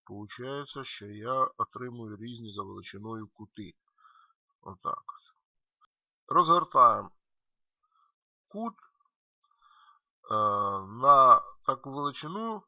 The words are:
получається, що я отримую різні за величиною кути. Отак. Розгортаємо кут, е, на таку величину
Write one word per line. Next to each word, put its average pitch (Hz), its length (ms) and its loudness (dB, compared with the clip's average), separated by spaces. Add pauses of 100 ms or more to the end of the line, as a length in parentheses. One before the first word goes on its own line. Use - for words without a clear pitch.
получається, 127 800 -12
що 104 220 -12
я 123 520 -2
отримую 120 580 -10
різні 117 340 -14
за 101 120 -10
величиною 101 680 -14
кути. 104 440 -18 (880)
Отак. - 440 -10 (1200)
Розгортаємо 135 840 4 (1400)
кут, 220 260 -10 (1600)
е, 107 40 -2 (520)
на 127 560 8 (240)
таку 135 260 -4
величину 165 760 -8